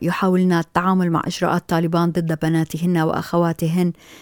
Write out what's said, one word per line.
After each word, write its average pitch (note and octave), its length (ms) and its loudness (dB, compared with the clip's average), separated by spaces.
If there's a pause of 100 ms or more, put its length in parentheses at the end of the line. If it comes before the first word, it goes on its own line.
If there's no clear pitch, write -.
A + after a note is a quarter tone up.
يحاولن F#3 500 2
التعامل F3 580 0
مع D#3+ 160 2
إجراءات F3 420 -2
طالبان E3+ 420 2
ضد D#3+ 300 -2
بناتهن E3 580 0
وأخواتهن E3+ 960 0 (300)